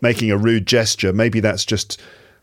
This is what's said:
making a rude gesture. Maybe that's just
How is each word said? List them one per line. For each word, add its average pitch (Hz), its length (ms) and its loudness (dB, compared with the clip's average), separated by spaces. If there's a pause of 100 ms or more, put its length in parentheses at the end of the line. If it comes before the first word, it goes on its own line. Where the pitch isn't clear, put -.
making 113 300 0
a 98 80 2
rude 110 280 2
gesture. 110 460 0
Maybe 110 280 0
that's 101 260 -2
just - 340 -4 (420)